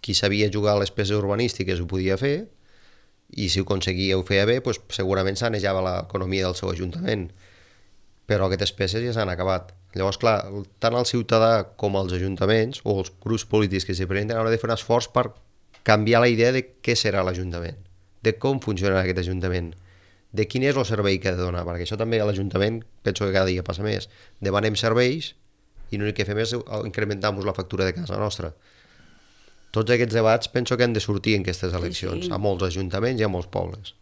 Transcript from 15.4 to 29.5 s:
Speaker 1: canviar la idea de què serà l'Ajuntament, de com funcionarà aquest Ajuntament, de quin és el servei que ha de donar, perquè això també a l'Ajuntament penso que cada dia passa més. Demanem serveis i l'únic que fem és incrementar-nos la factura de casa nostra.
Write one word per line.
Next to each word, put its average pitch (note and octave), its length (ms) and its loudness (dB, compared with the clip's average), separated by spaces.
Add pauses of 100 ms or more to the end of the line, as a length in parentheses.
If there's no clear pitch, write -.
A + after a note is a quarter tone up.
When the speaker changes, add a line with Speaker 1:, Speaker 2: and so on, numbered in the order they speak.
Speaker 1:
canviar A2 400 6
la B2 80 8
idea A#2 240 4
de C3 60 0 (200)
què A#2 140 0
serà G2 280 2
l'Ajuntament, F2+ 520 -4 (480)
de A2+ 160 4
com C3+ 240 0
funcionarà F#2+ 400 2
aquest F2+ 160 0
Ajuntament, F2+ 540 -2 (600)
de G#2+ 140 0
quin B2+ 160 -2
és C3+ 160 2
el B2 80 2
servei G2+ 320 2
que F#2+ 100 -4
ha F2+ 60 0
de F2+ 80 -2
donar, F2 240 -2
perquè F2 160 -6
això G#2 160 -6
també A2+ 220 0
a G#2 40 2
l'Ajuntament G2+ 540 0 (240)
penso G#2 240 0
que F#2+ 80 0
cada F#2+ 140 4
dia F2+ 180 -2
passa F#2+ 160 -6
més. G#2 240 -2 (320)
Demanem G#2 400 0
serveis B2 540 2 (580)
i G2+ 80 -4
l'únic G#2 220 -2
que G2 40 0
fem G#2 140 -2
és A2+ 160 -2 (320)
incrementar-nos G#2 580 -2
la G2 80 -2
factura F#2 320 -4
de F#2 80 0
casa B2+ 240 -6
nostra. G2+ 360 -4 (1200)